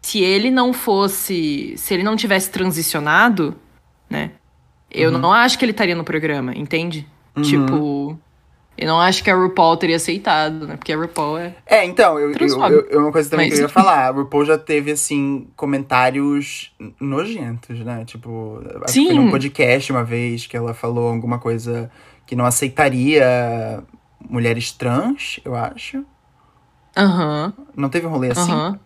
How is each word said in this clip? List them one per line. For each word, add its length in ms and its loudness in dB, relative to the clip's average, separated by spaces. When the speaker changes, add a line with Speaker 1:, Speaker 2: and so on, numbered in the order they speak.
Speaker 1:
se 160 -4
ele 320 2
não 220 4
fosse, 1040 -2
se 160 -4
ele 100 0
não 120 0
tivesse 360 0
transicionado, 1040 2
né, 220 -6
eu 200 2
Speaker 2:
Uhum. 60 -2
Speaker 1:
não 160 4
acho 240 4
que 80 2
ele 60 0
estaria 240 0
no 80 -6
programa, 520 -4
entende? 520 -6
Speaker 2:
Uhum. 60 -2
Speaker 1:
Tipo, 760 0
eu 100 -4
não 120 2
acho 240 2
que 80 2
a 40 4
RuPaul 420 4
teria 180 0
aceitado, 720 -2
né? 100 -10
Porque 160 -8
a 40 -2
RuPaul 420 -4
é 160 -12
Speaker 2:
É, 200 4
então, 340 4
eu, 100 0
eu, 40 -2
Speaker 1:
transfóbica. 400 2
Speaker 2:
eu, 160 4
eu, 120 2
uma 100 0
coisa 180 0
também 180 2
que 60 -2
Speaker 1:
Mas 60 2
Speaker 2:
eu 60 2
ia 40 -6
falar, 380 4
a 40 0
RuPaul 340 0
já 120 4
teve, 340 -2
assim, 640 -2
comentários 1200 -2
n-, 200 -16
nojentos, 800 -6
né? 260 -10
Tipo, 540 -14
acho 100 -4
que 120 4
foi 80 4
Speaker 1:
Sim. 0 -
Speaker 2:
num 180 6
podcast 600 0
uma 120 0
vez 420 -4
que 120 -14
ela 160 -6
falou 360 -4
alguma 300 -4
coisa 500 -4
que 80 -8
não 100 2
aceitaria 1400 2
mulheres 420 -2
trans, 720 -4
eu 100 -6
acho. 480 -8
Speaker 1:
Aham. 580 2
Speaker 2:
Não 140 -2
teve 160 -2
um 40 -6
rolê 220 -2
assim? 200 0
Speaker 1:
Aham. 340 -2